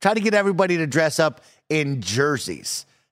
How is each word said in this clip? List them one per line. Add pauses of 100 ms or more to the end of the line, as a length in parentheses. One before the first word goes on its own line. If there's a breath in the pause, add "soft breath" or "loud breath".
Try
to
get
everybody
to
dress
up (280 soft breath)
in
jerseys. (280)